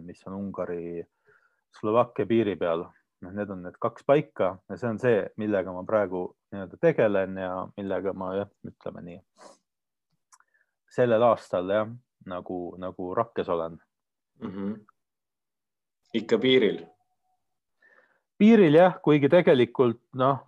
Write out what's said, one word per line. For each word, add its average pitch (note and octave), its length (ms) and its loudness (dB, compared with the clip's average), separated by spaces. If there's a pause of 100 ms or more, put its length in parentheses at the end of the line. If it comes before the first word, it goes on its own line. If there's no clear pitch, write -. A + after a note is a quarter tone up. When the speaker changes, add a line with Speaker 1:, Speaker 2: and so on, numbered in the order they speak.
Speaker 1:
mis E2+ 220 -20
on F#2+ 120 -12
Ungari-Slovakkia F2+ 1900 -6
piiri A2+ 260 2
peal. E2+ 300 -2 (360)
Noh, F#2 120 -14
need G2+ 160 -8
on F2+ 160 -12
need F2+ 120 -14
kaks - 280 -8
paika C#3 460 0 (180)
ja F#2+ 80 -10
see A#2+ 120 -6
on G#2 120 -6
see, A#2+ 160 2 (180)
millega G2 380 -4
ma F2+ 100 -10
praegu F#2 400 -2 (240)
nii-öelda G2 300 -14
tegelen G2+ 600 0
ja F#2 140 -6 (220)
millega F#2+ 400 -6
ma, F#2 200 -10
jah, G2 200 -6 (100)
ütleme - 380 -16
nii, F2 180 -18 (1700)
sellel A#2+ 320 2
aastal, F#2+ 440 0
jah, G#2+ 220 -2 (340)
nagu, F2+ 360 -10 (160)
nagu F2+ 360 -10
rakkes G#2 360 -4
olen. E2 280 -4 (640)
Speaker 2:
Mhm. G2+ 340 -8 (1400)
Ikka A2 280 0
piiril? A2+ 400 2 (1600)
Speaker 1:
Piiril, G#3 340 8
jah, F3 240 6
kuigi D3 320 4
tegelikult, C3+ 720 4 (160)
noh, C3 320 0